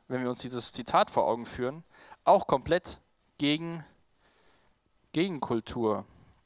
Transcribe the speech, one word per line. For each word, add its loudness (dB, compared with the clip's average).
wenn -2
wir 0
uns -6
dieses -6
Zitat 2
vor 2
Augen 0
führen, -6
auch 6
komplett -2
gegen -2
Gegenkultur. -2